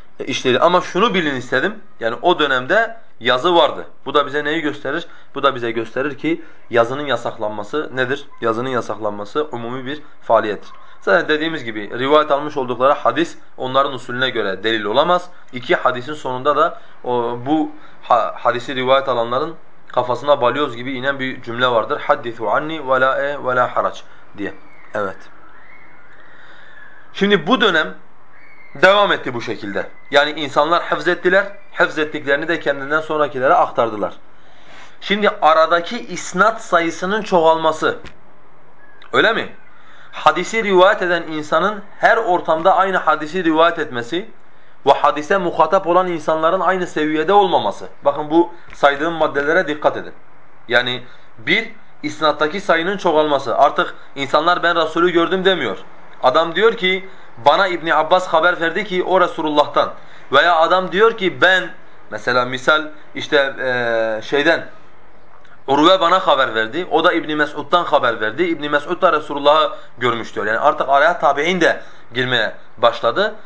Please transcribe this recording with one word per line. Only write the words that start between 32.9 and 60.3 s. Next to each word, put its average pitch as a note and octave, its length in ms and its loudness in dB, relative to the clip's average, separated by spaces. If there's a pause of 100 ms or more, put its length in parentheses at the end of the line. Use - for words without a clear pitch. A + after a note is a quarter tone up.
sonrakilere D3 540 2
aktardılar. A2+ 580 0 (880)
Şimdi G3+ 300 2 (120)
aradaki D#3+ 560 4
isnat F#3+ 640 0
sayısının F#3 600 0
çoğalması, D#3+ 760 2 (1120)
öyle E3 200 4
mi? C3 200 -4 (600)
Hadisi F3+ 520 0
rivayet G3 380 6
eden F3 200 0
insanın E3 600 -2 (160)
her G3+ 180 4
ortamda E3+ 600 2
aynı F#3+ 200 2
hadisi D#3 480 0
rivayet E3 340 4
etmesi D3 520 -6 (560)
ve C3+ 60 8
hadise D3 440 4
muhatap E3 500 2
olan F3+ 220 4
insanların E3 520 0
aynı F3+ 260 0
seviyede D#3 460 0
olmaması. C3+ 560 2 (160)
Bakın D3 260 0
bu E3+ 220 4 (220)
saydığım D3 400 2
maddelere D3 540 2
dikkat D3 280 0
edin. F2+ 160 -10 (560)
Yani B2 340 2 (360)
bir, F#3 340 -2 (300)
isnattaki D3+ 580 0
sayının F3+ 360 0
çoğalması. D3+ 640 2
Artık D3 360 4 (200)
insanlar D#3 480 2
"Ben E3+ 140 2
Resulü E3+ 340 2
gördüm." E3+ 340 2
demiyor. D3 340 2 (440)
Adam D#3 320 4
diyor G#3+ 220 4
ki, F#3 320 -2 (380)
"Bana E3+ 200 6
İbn E3 240 -2
Abbas D#3 380 2
haber E3 320 2
verdi E3 240 0
ki F#3 180 -2
o F3+ 180 2
Resulullah'tan." D3+ 720 2 (400)